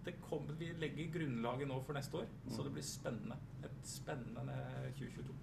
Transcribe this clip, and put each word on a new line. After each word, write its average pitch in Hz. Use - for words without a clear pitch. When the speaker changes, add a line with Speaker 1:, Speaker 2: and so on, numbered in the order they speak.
Speaker 1:
det -
kom, 147
vi 165
legger 156
grunnlaget 131
nå 131
for 151
neste 131
år, 214
så -
Speaker 2:
Mm. 139
Speaker 1:
det 135
blir 113
spennende. -
Et -
spennende 131
tjue 131
tjueto. 127